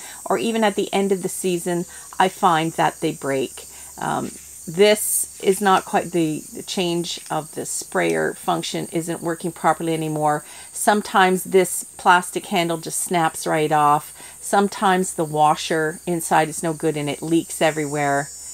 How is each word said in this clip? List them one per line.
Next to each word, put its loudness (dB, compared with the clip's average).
or 0
even 0
at 2
the -2
end 2
of 0
the -2
season, -2
I 4
find 2
that 0
they -2
break. -4
Um, -4
this 2
is 0
not 2
quite -2
the, 0
the -12
change -4
of -4
the -8
sprayer -2
function -4
isn't -4
working -4
properly 0
anymore. 0
Sometimes 2
this 2
plastic 2
handle 0
just -6
snaps 0
right 2
off. 4
Sometimes 2
the 0
washer 2
inside 2
is -8
no 0
good 0
and -2
it -4
leaks 0
everywhere. 2